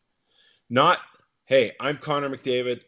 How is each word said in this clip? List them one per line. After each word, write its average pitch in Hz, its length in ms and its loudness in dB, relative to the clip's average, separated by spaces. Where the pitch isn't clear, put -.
Not, 147 300 4
"Hey, 131 340 2
I'm 139 180 -4
Connor 143 320 -4
McDavid. 123 580 -4